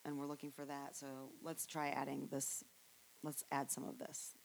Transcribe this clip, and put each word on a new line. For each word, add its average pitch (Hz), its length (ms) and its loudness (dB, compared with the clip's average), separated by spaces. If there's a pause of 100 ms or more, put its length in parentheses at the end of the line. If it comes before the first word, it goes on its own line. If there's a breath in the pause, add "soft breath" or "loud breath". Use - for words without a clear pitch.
and 147 120 2
we're 139 100 2
looking 147 260 -2
for 143 120 -4
that, 139 300 -2
so 143 120 -4 (360)
let's 160 240 0
try 151 220 4
adding 139 420 2
this, - 320 2 (600)
let's 151 300 0
add 139 180 4
some 135 140 0
of - 140 -2
this, - 340 -4 (120)